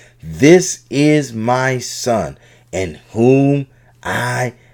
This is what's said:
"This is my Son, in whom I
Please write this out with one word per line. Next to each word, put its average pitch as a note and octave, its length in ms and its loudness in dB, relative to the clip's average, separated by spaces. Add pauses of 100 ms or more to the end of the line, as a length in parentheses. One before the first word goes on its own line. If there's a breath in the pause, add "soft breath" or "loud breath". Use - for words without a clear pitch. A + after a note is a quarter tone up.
(220 soft breath)
"This C3+ 680 2
is C#3+ 440 0
my B2+ 460 -2
Son, G2 580 -4 (360 soft breath)
in F2 260 -6 (120)
whom C3+ 560 2 (360 soft breath)
I A#2+ 500 -4 (200 soft breath)